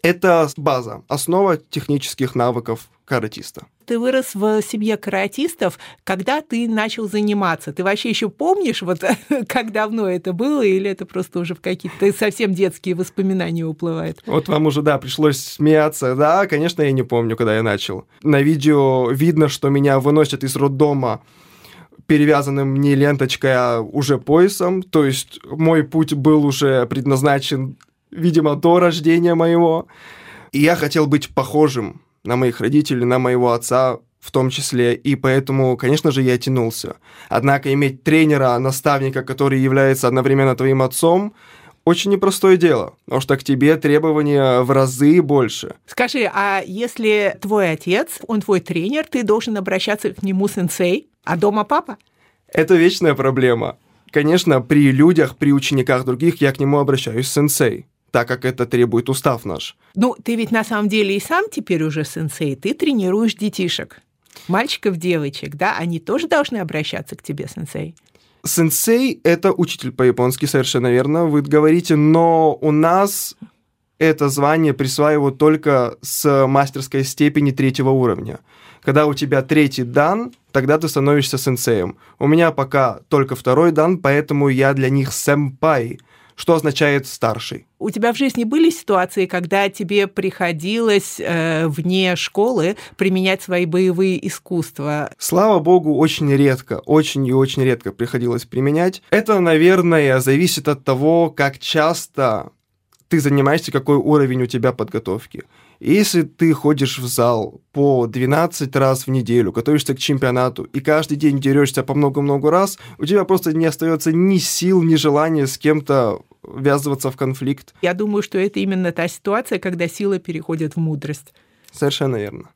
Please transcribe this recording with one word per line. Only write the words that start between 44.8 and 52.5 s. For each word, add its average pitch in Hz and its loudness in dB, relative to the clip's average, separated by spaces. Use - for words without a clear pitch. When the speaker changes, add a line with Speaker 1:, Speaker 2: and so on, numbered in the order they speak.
Speaker 1:
больше. 139 0
Speaker 2:
Скажи, 240 -2
а 196 -2
если 214 -2
твой 202 0
отец, 180 -4
он 214 -2
твой 190 0
тренер, 202 -4
ты 247 -4
должен 220 0
обращаться 196 -4
к - -12
нему 190 -2
сенсей, 185 -2
а 180 -4
дома 208 0
папа? 285 -4
Speaker 1:
Это 165 2